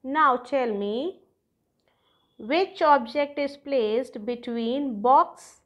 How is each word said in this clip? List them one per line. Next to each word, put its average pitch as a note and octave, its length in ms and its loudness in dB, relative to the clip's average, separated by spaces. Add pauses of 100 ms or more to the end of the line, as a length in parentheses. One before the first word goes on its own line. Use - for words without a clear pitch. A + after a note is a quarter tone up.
Now C#4 320 2
tell B3 380 -2
me, A3 480 -4 (1160)
which E4 440 -2
object C#4+ 580 2
is C#4 160 -4
placed A#3+ 720 -2
between A#3+ 760 -4
box C4+ 640 2